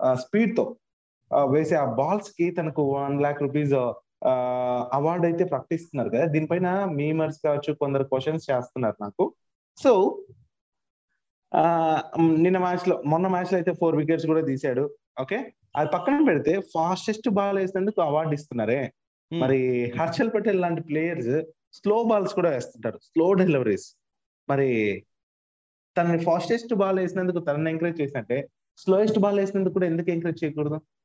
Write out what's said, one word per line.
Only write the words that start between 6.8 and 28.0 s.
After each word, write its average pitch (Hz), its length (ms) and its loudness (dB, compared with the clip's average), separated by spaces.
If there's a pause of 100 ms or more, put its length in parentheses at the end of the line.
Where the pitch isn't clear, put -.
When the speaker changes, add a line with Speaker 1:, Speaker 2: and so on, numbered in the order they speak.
Speaker 1:
మీమర్స్ 156 600 -2
కావచ్చు, 147 280 0
కొందరు 139 300 -2
క్వశ్చన్స్ 135 480 -2
చేస్తున్నారు 123 500 -2
నాకు. 170 320 -2 (540)
So, 220 240 6 (1400)
ఆ, 165 460 2 (180)
మ్, 160 240 4
నిన్న 185 140 4
మ్యాచ్ 180 320 0
లో, - 160 0
మొన్న 160 220 2
మ్యాచ్ 180 260 -2
లో - 20 4
అయితే 175 180 0
ఫోర్ 165 220 2
వికెట్స్ 156 300 0
కూడా 156 160 2
తీశాడు. 135 540 -2 (260)
ఓకే, 202 320 -6 (220)
అది 147 140 0
పక్కన 277 360 2
పెడితే 170 360 2
ఫాస్టెస్ట్ 185 680 -4
బాల్ 202 280 0
వేసినందుకు 190 440 -2
అవార్డు 151 320 0
ఇస్తున్నారే. 123 580 -2 (420)
Speaker 2:
Hmm. 165 100 -2
Speaker 1:
మరి 127 560 0
హర్షల్ 220 340 -2
పటేల్ 202 280 0
లాంటి 170 200 -2
ప్లేయర్స్ 156 600 -2 (320)
స్లో 214 300 0
బాల్స్ 214 300 0
కూడా 175 160 2
వేస్తుంటారు, 120 540 -6
స్లో 170 300 2
డెలివరీస్. 143 640 2 (520)
మరి 117 540 0 (960)
తనని 170 200 2
ఫాస్టెస్ట్ 180 560 0
బాల్ 190 260 2
వేసినందుకు 180 400 -2
తనని 156 320 -2
ఎంకరేజ్ 165 300 -2